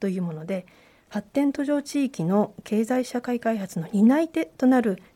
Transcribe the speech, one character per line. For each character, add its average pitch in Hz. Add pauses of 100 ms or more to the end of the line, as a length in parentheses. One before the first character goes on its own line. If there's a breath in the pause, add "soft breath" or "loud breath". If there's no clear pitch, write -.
と 196
い 185
う 185
も 170
の 156
で、 185 (460 soft breath)
発 208
展 277
途 285
上 285
地 285
域 208
の 202 (100)
経 220
済 254
社 247
会 240
開 226
発 190
の 160
担 233
い 320
手 330
と -
な 254
る 208 (140 loud breath)